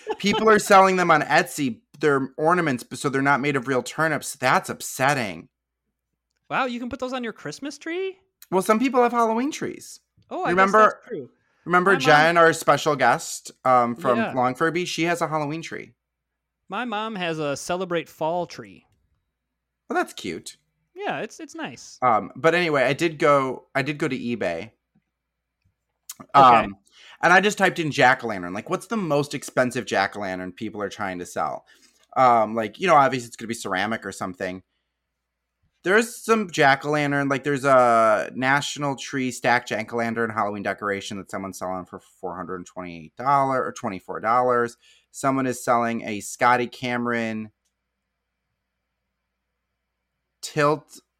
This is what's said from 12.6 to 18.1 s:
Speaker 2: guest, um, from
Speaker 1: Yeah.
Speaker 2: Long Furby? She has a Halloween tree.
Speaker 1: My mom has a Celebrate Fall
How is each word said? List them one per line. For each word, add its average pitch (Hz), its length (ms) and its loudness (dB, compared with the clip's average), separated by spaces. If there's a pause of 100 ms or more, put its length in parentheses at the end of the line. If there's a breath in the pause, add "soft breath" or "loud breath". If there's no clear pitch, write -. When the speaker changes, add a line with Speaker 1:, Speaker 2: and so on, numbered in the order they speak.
Speaker 2:
guest, 131 540 0 (140)
um, 123 320 4
from 120 220 0
Speaker 1:
Yeah. 185 160 -2
Speaker 2:
Long 127 200 0
Furby? 165 300 -2
She 165 200 -4
has 170 180 -2
a 160 60 -2
Halloween 151 340 -6
tree. - 300 -14 (760)
Speaker 1:
My 208 160 -8
mom 220 320 -6
has 170 220 -4
a 143 180 -4
Celebrate 175 520 -6
Fall 165 380 -4